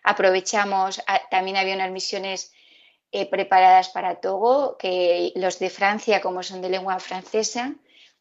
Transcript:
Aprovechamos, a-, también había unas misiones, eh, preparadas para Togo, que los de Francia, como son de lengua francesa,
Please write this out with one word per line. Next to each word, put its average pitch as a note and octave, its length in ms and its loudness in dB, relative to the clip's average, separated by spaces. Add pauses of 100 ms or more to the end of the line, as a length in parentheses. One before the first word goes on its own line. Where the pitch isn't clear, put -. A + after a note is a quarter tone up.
Aprovechamos, F#3+ 1040 0
a-, G3 240 0
también F#3+ 260 -2
había F#3+ 180 0
unas F#3+ 160 -4
misiones, F#3+ 640 -8 (600)
eh, G3 140 -2
preparadas F#3 640 6
para F3+ 320 -6
Togo, A#3 580 0
que F3+ 560 0
los F#3 240 -2
de F#3+ 100 -2
Francia, G3+ 520 0
como F3+ 240 -6
son F#3 180 -12
de F#3 80 -4
lengua F#3 300 -4
francesa, A3 760 -6 (460)